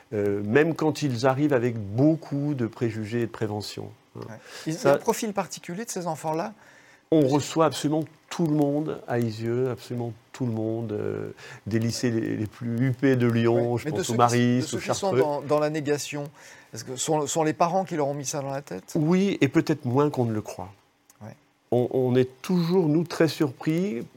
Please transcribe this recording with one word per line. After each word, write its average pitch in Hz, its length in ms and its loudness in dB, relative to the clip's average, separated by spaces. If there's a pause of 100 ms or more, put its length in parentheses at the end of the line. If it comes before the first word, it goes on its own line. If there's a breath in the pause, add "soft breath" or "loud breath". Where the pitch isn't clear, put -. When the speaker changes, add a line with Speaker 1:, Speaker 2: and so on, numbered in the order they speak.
(140)
Speaker 1:
euh, 101 300 0
même 143 320 4
quand 156 260 -2
ils 131 240 -2
arrivent 139 260 2
avec 120 260 2
beaucoup 143 760 0
de 123 140 -2
préjugés 110 560 -4
et - 20 0
de 104 60 -10
prévention, 104 580 -6 (260)
hein. - 140 -12
Speaker 2:
Ouais. 110 60 -14 (320 loud breath)
Il 160 60 -4
y - 40 -4
a - 20 -12
Speaker 1:
Ça 143 140 4
Speaker 2:
un 143 40 4
profil 214 360 -4
particulier 185 500 -6
de 226 60 -10
ces 180 180 -6
enfants-là ? 160 460 -4 (580 loud breath)
Speaker 1:
On 156 160 6
reçoit 147 380 2
absolument 151 400 0 (240)
tout 170 180 0
le 151 80 2
monde 147 520 0
à 120 120 0
Isieux, 117 500 -2
absolument 120 440 -6 (180)
tout - 140 -6
le 117 60 -2
monde, 110 420 -4
euh, 104 380 -4 (360 loud breath)
des 110 120 0
lycées 117 300 0
les, 110 280 0
les 107 100 -4
plus 120 400 -2
huppés 135 280 4
de 123 120 2
Lyon, 117 460 4
Speaker 2:
Ouais, 117 60 -2
Speaker 1:
je - 60 -8
Speaker 2:
mais 156 60 -4
de - 60 -4
Speaker 1:
pense 180 100 -2
Speaker 2:
ceux 120 60 -2
Speaker 1:
au - 20 0
Speaker 2:
qui, - 20 2
Speaker 1:
Maris, 123 420 6
Speaker 2:
de - 20 2
ceux 135 160 -4
Speaker 1:
au - 20 -4
Speaker 2:
qui - 80 -8
sont 127 60 0
Speaker 1:
Chartreux. 131 260 0
Speaker 2:
dans, 147 220 2
dans 143 180 0
la 151 100 2
négation, 147 540 -4 (500 loud breath)
est-ce 117 120 -14
que 127 100 -10
sont, 151 320 0
sont 160 160 0
les 156 100 2
parents 175 300 0
qui 175 140 -6
leur 143 100 0
ont 143 80 -4
mis 143 100 -8
ça 143 160 -6
dans 135 80 -8
la 139 140 -6
tête ? - 320 -12
Speaker 1:
Oui, 180 460 4
et 139 60 6
peut-être 160 380 0
moins 139 240 2
qu'on 131 160 0
ne 113 80 -2
le 107 80 -2
croit. 98 320 -14 (480)
Speaker 2:
Ouais. 110 140 -16 (340)
Speaker 1:
On, 123 220 2
on 127 240 2
est 127 260 2
toujours, 180 460 2
nous, 156 160 4
très - 240 2
surpris, 165 760 -2 (140)